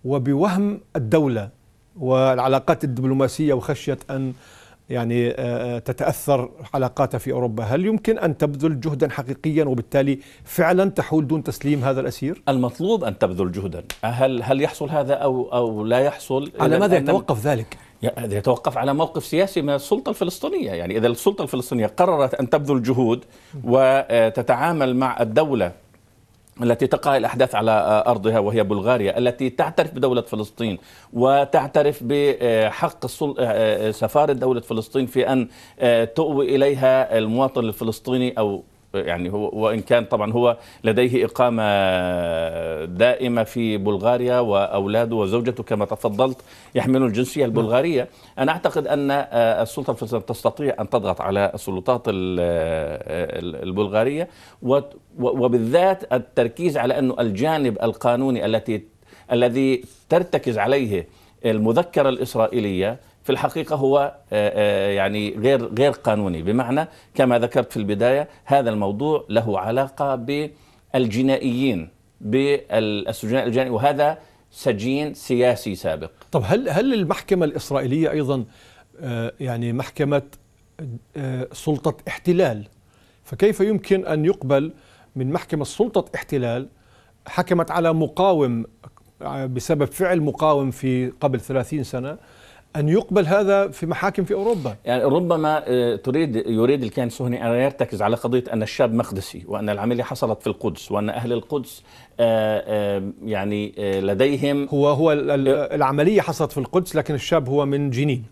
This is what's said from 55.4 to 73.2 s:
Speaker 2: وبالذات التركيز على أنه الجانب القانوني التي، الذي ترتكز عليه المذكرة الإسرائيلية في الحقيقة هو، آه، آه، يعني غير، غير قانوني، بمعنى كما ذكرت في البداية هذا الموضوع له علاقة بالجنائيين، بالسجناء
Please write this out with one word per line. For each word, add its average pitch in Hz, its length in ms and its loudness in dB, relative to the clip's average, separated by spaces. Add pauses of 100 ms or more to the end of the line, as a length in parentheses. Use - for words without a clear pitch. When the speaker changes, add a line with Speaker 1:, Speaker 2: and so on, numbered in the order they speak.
Speaker 2:
وبالذات 131 680 2
التركيز 139 640 -2
على 123 220 0
أنه 127 200 0
الجانب 120 640 0
القانوني 120 600 0
التي، 107 380 -2 (480)
الذي 123 520 2 (260)
ترتكز 165 480 0
عليه 107 500 0 (380)
المذكرة 117 640 2
الإسرائيلية 113 880 -2 (240)
في - 60 -6
الحقيقة 151 460 -2
هو، 139 240 2 (340)
آه، 104 220 2
آه، 101 360 2
يعني 101 460 -2
غير، 117 420 2
غير 139 120 4
قانوني، 101 500 -2
بمعنى 123 460 -2 (280)
كما 123 240 4
ذكرت 120 320 0
في - 60 -8
البداية 117 500 0 (180)
هذا 139 240 2
الموضوع 107 600 -2
له 107 300 0
علاقة 135 560 -2 (800)
بالجنائيين، 127 920 0 (320)
بالسجناء 110 1300 0